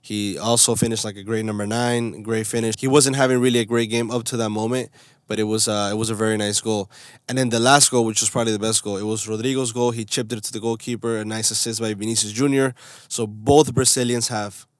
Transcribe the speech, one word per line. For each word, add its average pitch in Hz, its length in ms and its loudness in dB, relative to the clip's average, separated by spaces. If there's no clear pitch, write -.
He 104 360 -4
also 117 380 4
finished 113 280 0
like 104 120 -8
a 101 80 -18
great 110 220 -4
number 104 200 -4
nine, 117 560 -2
great 110 240 -2
finish. 113 320 0
He 135 100 -2
wasn't 135 280 4
having 127 240 4
really 123 200 4
a 110 60 0
great 117 240 0
game 117 220 -2
up 120 140 -2
to 120 120 -4
that 110 120 -2
moment, 113 400 -2
but 107 120 -4
it 107 60 2
was, 107 220 0
uh, 104 240 -2
it 107 40 -4
was 110 140 -4
a 117 40 -4
very 110 240 0
nice 104 240 -2
goal. 107 300 -4
And 127 100 -2
then 131 120 2
the 113 100 2
last 139 300 6
goal, 120 160 4
which 110 160 -2
was 110 80 0
probably 113 240 0
the 104 60 -2
best 110 240 0
goal, 101 140 -4
it 101 60 -4
was 110 240 -4
Rodrigo's 120 440 -2
goal. 120 200 0
He 113 140 -6
chipped 113 280 -6
it 107 100 -8
to - 80 -6
the 113 80 -10
goalkeeper, 113 580 -4
a 107 80 -6
nice 110 240 -2
assist 113 320 -4
by 110 140 -2
Vinicius 107 360 -2
Junior. 135 440 2
So 117 180 -4
both 127 480 4
Brazilians 120 540 2
have 104 400 -8